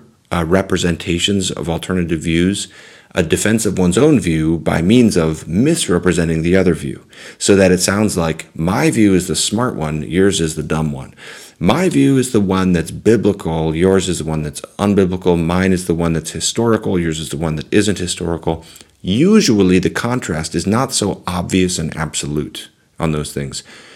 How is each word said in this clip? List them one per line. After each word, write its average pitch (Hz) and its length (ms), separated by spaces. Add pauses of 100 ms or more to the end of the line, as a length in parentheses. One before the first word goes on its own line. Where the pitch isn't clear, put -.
(320)
uh, 87 160
representations 90 1040
of - 180
alternative 82 520
views, 85 460 (480)
a 95 80
defense 104 420
of 92 120
one's 90 200
own 143 220
view 80 400
by 85 220
means 110 340
of 80 320
misrepresenting 87 920
the 87 140
other 92 180
view, 69 320 (320)
so - 180
that 95 160
it 90 80
sounds 98 380
like 82 380
my 110 340
view 110 240
is 90 140
the 78 80
smart 113 400
one, 76 260
yours 95 400
is 78 140
the 78 80
dumb 78 280
one. 67 220 (460)
My 143 300
view 139 280
is 127 140
the 107 100
one 92 320
that's 82 180
biblical, 82 840
yours 92 340
is 82 100
the 76 60
one 78 160
that's 73 200 (180)
unbiblical, 92 640
mine 90 300
is 90 140
the 87 80
one 82 200
that's 80 180
historical, 107 680
yours 80 200
is 76 100
the 71 80
one 78 180
that 73 160
isn't 95 280
historical. 85 680 (360)
Usually 170 760
the 87 100
contrast 104 640
is 85 100
not 120 260
so 98 360
obvious 90 500
and 80 180
absolute 73 720 (300)
on 78 120
those 76 200
things. 69 320 (320)